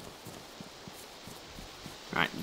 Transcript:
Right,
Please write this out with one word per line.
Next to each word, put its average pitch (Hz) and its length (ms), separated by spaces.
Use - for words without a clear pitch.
Right, - 160